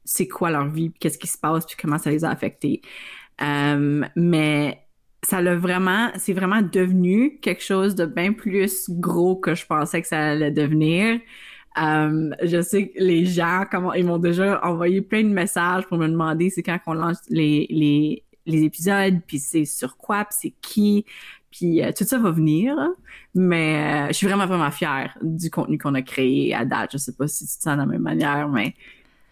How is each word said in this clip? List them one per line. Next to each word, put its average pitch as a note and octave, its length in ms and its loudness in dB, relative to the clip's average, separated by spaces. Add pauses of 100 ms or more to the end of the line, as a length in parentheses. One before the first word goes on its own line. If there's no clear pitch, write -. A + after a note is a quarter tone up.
c'est - 220 -2
quoi - 240 -4
leur C#3+ 180 0
vie, D#3+ 200 -2
puis - 100 -14
qu'est-ce D#3 180 -4
qui - 100 -10
se - 100 -6
passe, D#3+ 280 -2
puis - 140 -14
comment D3 180 -2
ça D3+ 120 -2
les D3+ 160 0
a D#3 40 -2
affectés. - 520 -4 (600)
Euh, C#3+ 600 0 (120)
mais D3+ 720 2 (380)
ça F#3+ 180 0
l'a F3 140 2
vraiment, F#3 640 0
c'est F#3+ 160 -4
vraiment F#3+ 280 0
devenu F#3 800 2
quelque - 240 -4
chose G3 320 0
de F3 100 0
bien F3 280 -2
plus G3 560 -2
gros F3 460 0
que F3 200 -2
je - 100 -10
pensais D#3+ 360 -2
que - 60 -12
ça D3+ 240 0
allait D3+ 200 0
devenir. D#3 680 2 (640)
Euh, D#3 480 2 (140)
je E3+ 180 2
sais G3 280 0
que - 100 -12
les F3+ 260 4
gens, F3+ 460 0
comment, F3+ 220 -2
ils F3+ 120 2
m'ont E3+ 140 0
déjà F3 440 2
envoyé F3 380 2
plein A3 220 0
de G#3+ 60 4
messages F3+ 580 0
pour F3 100 -2
me D#3+ 100 2
demander D#3+ 420 0
c'est F3 140 -4
quand F3 160 -2
qu'on D#3+ 140 -6
lance E3 260 -2 (100)
les, D3+ 400 2
les, D3+ 540 2 (220)
les D#3+ 180 2
épisodes, F#3+ 640 2
puis C#3+ 140 -6
c'est D3+ 260 -2
sur - 320 -8
quoi, G#3 280 -2
puis - 140 -8
c'est - 220 -8
qui. G#3 440 2 (480)
Puis, E3+ 300 0
euh, - 140 -2
tout G#3+ 60 -2
ça C4 160 0
va G#3 120 2
venir, E3 440 2
là. D4+ 140 0 (460)
Mais, D#3 720 2
euh, - 40 -4
je D#3 40 -2
suis G3 140 0
vraiment, G3 200 0
vraiment E3+ 240 0
fière C#3 500 -4
du D#3+ 300 -4
contenu - 260 -2
qu'on C#3+ 180 -2
a C3 60 0
créé C3 540 0
à A2+ 100 -2
date. A2+ 280 -4
Je C#3 40 -6
sais C3+ 160 -6
pas C#3+ 140 -4
si - 200 -8
tu - 100 -8
te - 60 -12
sens D3 120 0
de C#3+ 60 0
la C#3 40 0
même - 160 0
manière, D3+ 480 0
mais A#2 240 -2 (580)